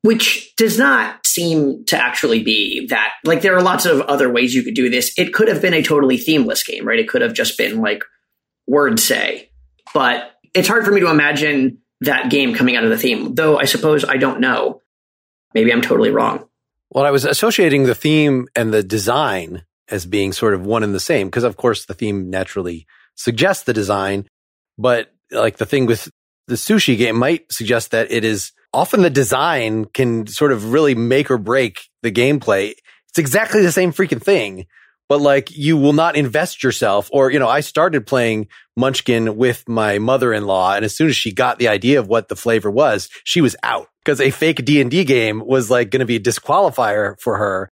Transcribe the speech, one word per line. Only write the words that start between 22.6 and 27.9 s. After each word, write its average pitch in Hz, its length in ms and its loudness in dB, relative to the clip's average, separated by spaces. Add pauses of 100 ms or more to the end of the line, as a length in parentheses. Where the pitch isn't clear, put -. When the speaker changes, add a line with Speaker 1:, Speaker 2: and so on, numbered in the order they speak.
Speaker 2:
suggests 139 480 -2
the 123 100 -4
design, 101 540 -2 (500)
but, 117 340 0 (200)
like, 113 260 -2
the 110 80 -2
thing 131 200 0
with 113 240 -2 (380)
the 123 80 -4
sushi 165 420 0
game 113 180 0
might 143 360 -2
suggest 117 400 -4